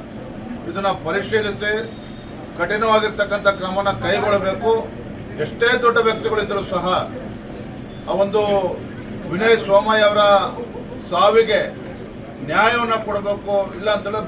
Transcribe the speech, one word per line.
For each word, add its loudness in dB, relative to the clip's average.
ಇದನ್ನ -2
ಪರಿಶೀಲಿಸಿ -2
ಕಠಿಣವಾಗಿರ್ತಕ್ಕಂಥ 2
ಕ್ರಮನ 0
ಕೈಗೊಳ್ಳಬೇಕು. 2
ಎಷ್ಟೇ 0
ದೊಡ್ಡ 4
ವ್ಯಕ್ತಿಗಳಿದ್ರೂ 0
ಸಹ -2
ಆ 0
ಒಂದು 2
ವಿನಯ್ 4
ಸೋಮಯ್ಯ 6
ಅವರ 4
ಸಾವಿಗೆ 6
ನ್ಯಾಯವನ್ನ 2
ಕೊಡಬೇಕು. -2
ಇಲ್ಲ -4
ಅಂತೇಳಿದ್ರೆ -4